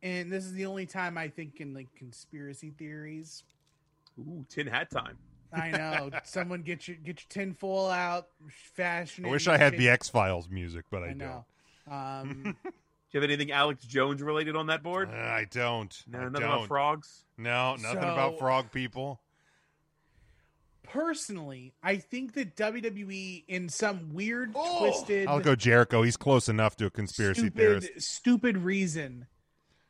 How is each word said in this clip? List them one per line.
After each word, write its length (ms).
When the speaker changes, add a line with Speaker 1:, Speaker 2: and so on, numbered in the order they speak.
Speaker 1:
and 260
this 140
is 100
the 120
only 200
time 320
I 120
think 320
in, 120
like, 220
conspiracy 840
theories. 680
Speaker 2:
Ooh, 300
tin 180
hat 240
time. 260
Speaker 1:
I 180
know. 460
Speaker 2:
<laughs> 80
Speaker 1:
Someone 360
get 280
your, 80
get 240
your 80
tin 240
foil 360
out, 380
fashion 760
Speaker 3:
I 40
Speaker 1:
it 20
Speaker 3:
wish 160
Speaker 1:
and 80
Speaker 3:
I 20
had 160
Speaker 1:
shape 60
Speaker 3:
the 100
X-Files 600
music, 420
but 120
I 40
Speaker 1:
I 60
know. 320
Speaker 3:
don't. 80
Speaker 1:
Um, 640
Speaker 2:
<laughs> 40
Do 80
you 100
have 80
anything 240
Alex 320
Jones 360
related 360
on 100
that 160
board? 260
Speaker 3:
Uh, 60
I 340
don't. 480
Speaker 2:
No, 120
Speaker 3:
I 60
Speaker 2:
nothing 180
about 140
Speaker 3:
don't. 100
Speaker 2:
frogs? 560
Speaker 3:
No, 400
nothing 200
about 360
Speaker 1:
So, 60
Speaker 3:
frog 340
people. 480
Speaker 1:
personally, 840
I 140
think 360
that 220
W 260
W 300
E 360
in 220
some 440
weird, 420
Speaker 2:
Oh! 240
Speaker 1:
twisted, 480
Speaker 3:
I'll 120
go 160
Jericho. 460
He's 160
close 320
enough 280
to 80
a 40
conspiracy 520
Speaker 1:
stupid, 140
Speaker 3:
theorist. 460
Speaker 1:
stupid 560
reason, 680